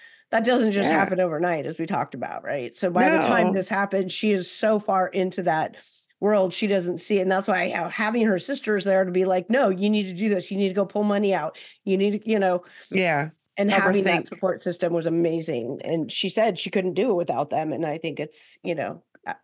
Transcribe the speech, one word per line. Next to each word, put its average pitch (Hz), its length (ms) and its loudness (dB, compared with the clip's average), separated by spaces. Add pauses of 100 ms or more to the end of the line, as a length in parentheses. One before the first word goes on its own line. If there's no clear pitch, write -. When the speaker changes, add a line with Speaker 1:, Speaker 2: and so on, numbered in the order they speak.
(320)
Speaker 1:
that 220 120 2
doesn't 233 280 2
just 196 200 0
Speaker 2:
Yeah. - 80 4
Speaker 1:
happen 190 200 0
overnight, 165 460 0
as 160 140 -8
we 170 80 -4
talked 151 260 -4
about, 117 300 -8
right? 123 320 -6
So 180 160 -2
by 247 180 4
the 320 100 4
time 226 280 4
Speaker 2:
No. 208 60 2
Speaker 1:
this 190 160 0
happens, 196 440 -2
she 214 180 0
is 185 200 -2
so 220 260 2
far 190 300 0
into 185 360 -2
that 160 340 0 (420)
world, 190 340 2
she 220 140 -2
doesn't 180 320 0
see 208 180 0
it. 190 60 2
And 190 80 2
that's 196 160 0
why 185 240 0
ha-, 170 180 -4
having 220 380 0
her 196 100 2
sisters 208 460 -2
there 190 220 4
to 185 60 -4
be 185 140 2
like, 185 240 0
"No, 240 200 4
you 190 200 0
need 214 180 2
to 185 60 -8
do 208 160 -2
this. 185 220 -2
You 190 60 -4
need 196 100 2
to 185 80 -2
go 196 100 0
pull 208 180 -2
money 202 300 2
out. 160 240 -4 (280)
You 190 120 2
need 202 240 0
to," 220 80 -8
you 220 80 2
know. 180 260 2 (280)
Speaker 2:
Yeah. 160 380 0 (280)
Speaker 1:
And 202 140 2
Speaker 2:
Help 196 120 4
her 196 60 4
Speaker 1:
having 196 140 4
that 190 80 2
Speaker 2:
think. - 160 0
Speaker 1:
support - 340 -4
system 175 320 -2
was 165 140 0
amazing. 160 760 -2
And 156 280 -2
she - 180 -2
said 214 300 0
she 190 100 -6
couldn't 185 240 0
do 208 180 0
it 190 40 2
without 147 340 -2
them. 151 240 -2
And 160 120 -4
I 151 120 -4
think 151 220 -6
it's, - 440 -10
you 175 120 -4
know, 107 260 -6 (260)
a-, 87 160 -6